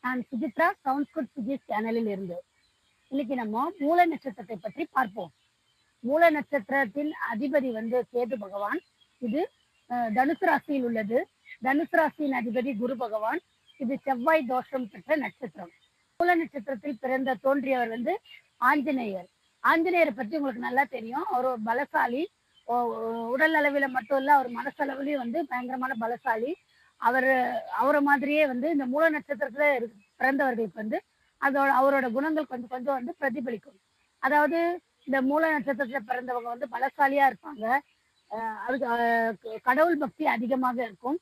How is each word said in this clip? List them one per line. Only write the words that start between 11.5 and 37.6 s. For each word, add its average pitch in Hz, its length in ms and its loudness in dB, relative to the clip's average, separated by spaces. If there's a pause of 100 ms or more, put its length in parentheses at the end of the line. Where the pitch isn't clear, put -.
தனுசு 277 300 0
ராசியின் 294 500 2
அதிபதி 240 340 -2
குரு 247 200 -2
பகவான். 220 440 -4 (380)
இது 262 240 -4
செவ்வாய் 269 420 2
தோஷம் 254 440 -4
பெற்ற 254 280 -4
நட்சத்திரம். 202 540 -8 (460)
மூல 349 180 4
நட்சத்திரத்தில் 277 680 -4
பிறந்த 262 340 0
தோன்றியவர் 262 540 0
வந்து 240 320 -2 (360)
ஆஞ்சநேயர். 240 680 0 (360)
ஆஞ்சநேயரை 330 480 4
பத்தி 226 260 -6
உங்களுக்கு 269 260 -2
நல்லா 247 220 0
தெரியும். 254 400 -6
அவர் 254 200 -2
ஒரு 254 220 -2
பலசாலி. 269 600 0 (380)
ஓ-, 233 640 -2
உடல் 311 260 2
அளவில 285 340 2
மட்டும் 254 300 -2
இல்ல, 277 160 4
அவர் 254 160 4
மனசளவுலயும் 269 680 -4
வந்து 262 300 -4
பயங்கரமான 254 540 -6
பலசாலி. 233 520 -2 (480)
அவரு, 254 600 2 (160)
அவரை 277 240 4
மாதிரியே 285 460 4
வந்து 254 240 -2
இந்த 277 160 0
மூல 302 240 4
நட்சத்திரத்துல 285 640 0
இரு-, 233 180 -2 (260)
பிறந்தவர்களுக்கு 254 560 0
வந்து 220 280 -4 (380)
அதோட, 277 300 2 (100)
அவரோட 269 300 4
குணங்கள் 302 360 0
கொஞ்சம் 247 220 -10
கொஞ்சம் 254 260 -2
வந்து 247 240 -6
பிரதிபலிக்கும். 254 600 -6 (400)
அதாவது, 311 640 2 (240)
இந்த 269 180 0
மூல 302 380 2
நட்சத்திரத்துல 269 460 -2
பிறந்தவங்க 247 360 -4
வந்து 240 300 -6
பலசாலியா 269 600 2
இருப்பாங்க. 247 460 -2 (520)